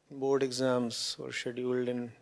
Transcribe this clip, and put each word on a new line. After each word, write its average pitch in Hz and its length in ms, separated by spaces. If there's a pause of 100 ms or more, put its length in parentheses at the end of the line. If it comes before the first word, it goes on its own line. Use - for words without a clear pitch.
(120)
board 135 320
exams 123 760
were 131 140
scheduled 127 560
in 123 240 (100)